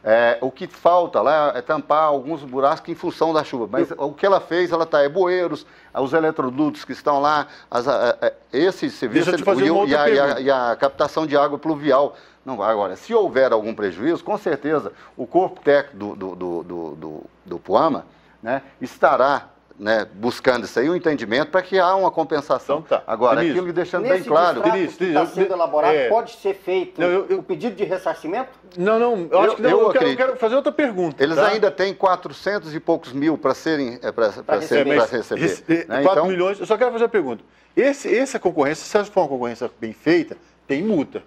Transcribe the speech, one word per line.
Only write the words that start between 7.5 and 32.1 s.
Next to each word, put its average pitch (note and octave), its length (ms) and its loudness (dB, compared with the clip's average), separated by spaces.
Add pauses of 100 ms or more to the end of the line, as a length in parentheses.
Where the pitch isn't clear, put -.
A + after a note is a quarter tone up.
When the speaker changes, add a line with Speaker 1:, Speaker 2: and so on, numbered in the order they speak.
Speaker 1:
as, A#2+ 160 -2
a, A#2+ 240 2 (100)
a, A#2 120 0 (200)
esse E3 380 0
serviço C#3 360 -2
Speaker 2:
Deixa F3+ 60 0
eu F3 40 0
te D3+ 80 -6
fazer G3 220 2
Speaker 1:
e - 40 2
o, - 40 2
Speaker 2:
uma G3 80 2
outra C#3 120 0
Speaker 1:
e - 20 2
a, D3 120 2
e C#3 100 4
a, C#3 60 4
Speaker 2:
pergunta. C3+ 180 -2
Speaker 1:
e C3+ 80 0
a B2 260 2
captação D3 500 -2
de C#3+ 100 -2
água C#3+ 220 2
pluvial. C#3+ 580 0 (280)
Não C3 140 -8
vai G2+ 120 0
agora. G2 260 -2
Se - 180 -8
houver C3 380 2
algum A2 220 -2
prejuízo, G#2+ 480 -4
com G3+ 140 -4
certeza, D3 560 -4 (240)
o B2 100 -10
corpo F3+ 360 0
técnico C#3+ 340 2
do, G2 180 -8
do, F#2+ 220 -8
do, F2 260 -6
do, E2+ 340 -10
do, D#2+ 260 -14 (240)
do - 120 -10
Puama, A2 460 2 (380)
né, C3 180 -4 (220)
estará, C3+ 680 2 (300)
né, G#2 340 0
buscando A#2 540 -2
isso - 120 -4
aí, C#3+ 120 2
um F3+ 40 0
entendimento C#3 560 -2
pra F#3 120 2
que F#3+ 160 -2
há F#3 160 4
uma F#3 160 2
compensação. D3 760 -2
Speaker 2:
Então C3 140 0
tá. - 80 -6
Speaker 1:
Agora, A2+ 300 2
Speaker 2:
Denise. E3 160 0
Speaker 1:
aquilo F3+ 160 -2
que F3 40 -8
deixando F3 300 -4
Speaker 3:
Nesse A#3 120 2
Speaker 1:
bem F3+ 100 -2
claro. E3+ 320 4
Speaker 3:
destaque G#3+ 200 0
Speaker 2:
Denise, E3+ 160 -2
Speaker 3:
que F#3 140 -4
Speaker 2:
Denise, E3 80 -2
Speaker 3:
tá C#3+ 80 4
Speaker 2:
eu, - 120 0
Speaker 3:
sendo F#3+ 120 0
Speaker 2:
de-, F#3+ 80 -4
Speaker 3:
elaborado, D#3 420 2
Speaker 2:
é. C3 140 0
Speaker 3:
pode A#3 220 0
ser G3 200 -6
feito F#3 480 -4
Speaker 2:
Não, F3 80 2
eu, F3+ 220 0
eu F#3+ 80 0
Speaker 3:
o F3 40 -8
pedido F#3 320 -6
de G3+ 80 -6
ressarcimento? F3+ 680 -6 (260)
Speaker 2:
Não, G#3 220 0
não, A#3+ 180 2
eu E3+ 140 -6
Speaker 1:
Eu, F3+ 100 4
Speaker 2:
acho G#3+ 160 4
que G#3 60 -6
não, B3 80 4
Speaker 1:
eu G3 80 4
Speaker 2:
eu A3+ 80 4
quero, - 0 -
eu G3 40 4 (120)
Speaker 1:
acredito. B3 160 0
Speaker 2:
quero C4 180 0
fazer A3+ 200 0
outra C#4+ 140 2
pergunta, F#3 540 0
Speaker 1:
Eles D#3 120 0
Speaker 2:
tá? G3 120 4
Speaker 1:
ainda G3+ 220 2
têm F#3+ 240 -2
quatrocentos F3+ 800 -2